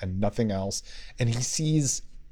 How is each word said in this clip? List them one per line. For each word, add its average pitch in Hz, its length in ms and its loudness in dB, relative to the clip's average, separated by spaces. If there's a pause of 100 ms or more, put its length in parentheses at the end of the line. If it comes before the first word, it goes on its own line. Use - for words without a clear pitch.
and 92 200 0
nothing 104 300 2
else." 98 320 -2 (380)
And 120 80 4
he 117 120 2
sees 151 640 2 (300)